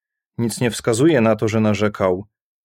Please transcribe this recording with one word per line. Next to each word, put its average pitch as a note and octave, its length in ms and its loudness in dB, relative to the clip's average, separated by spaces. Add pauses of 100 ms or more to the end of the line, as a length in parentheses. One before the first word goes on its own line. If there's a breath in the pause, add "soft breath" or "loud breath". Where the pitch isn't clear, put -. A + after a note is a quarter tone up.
(380)
Nic A#2 240 -6
nie A#2+ 100 0
wskazuje C3 500 2
na A2 140 4
to, A2 120 -2
że A2 120 0
narzekał: G#2 640 0 (400)